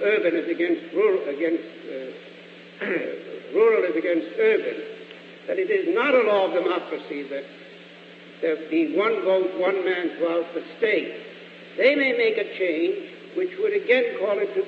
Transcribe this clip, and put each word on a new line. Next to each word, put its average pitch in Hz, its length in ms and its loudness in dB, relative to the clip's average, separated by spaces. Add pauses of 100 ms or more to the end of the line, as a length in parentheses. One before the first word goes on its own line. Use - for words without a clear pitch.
urban 180 380 2
as 151 100 -2
against 170 460 -2
rural, 185 340 4
against, 151 380 -2 (240)
uh, - 960 -12
<clears throat> - 720 -4
rural 220 320 6
as 156 60 -2
against 165 320 0 (100)
urban, 220 380 2 (720)
that 180 100 -2
it 185 100 0
is 185 260 0
not 254 200 4
a 247 80 6
law 208 260 4
of 156 60 -2
democracy 170 720 -2
that 139 160 -6 (960)
there 160 160 0 (140)
be 160 260 2
one 208 280 2
vote, 185 360 2
one 185 240 2
man 180 320 -2
throughout 170 380 0
the 170 100 -6 (140)
state? 190 340 0 (640)
They 254 180 6
may 269 220 2
make 220 220 2
a 196 200 -4
change 175 760 -2
which 180 220 0
would 202 160 2
again 220 440 2
call 196 200 0
into 190 280 0